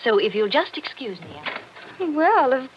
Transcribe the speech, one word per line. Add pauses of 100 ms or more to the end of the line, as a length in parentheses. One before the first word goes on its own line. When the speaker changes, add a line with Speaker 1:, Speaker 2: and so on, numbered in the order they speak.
Speaker 1:
So
if
you'll
just
excuse
me,
I
Speaker 2:
Well,
of